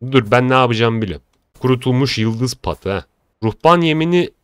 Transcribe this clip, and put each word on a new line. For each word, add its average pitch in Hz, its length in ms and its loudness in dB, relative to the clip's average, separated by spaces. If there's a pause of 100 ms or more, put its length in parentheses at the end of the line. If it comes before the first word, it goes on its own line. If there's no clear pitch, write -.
(120)
Dur, 117 200 2
ben 123 180 4
ne 131 40 2
yapacağımı 117 480 2
biliyorum. 87 240 -8 (340)
Kurutulmuş 127 580 0
yıldız 113 380 -4
patı 92 360 -8
ha. 95 140 -6 (380)
Ruhban 160 380 2
yemini... 165 480 0 (140)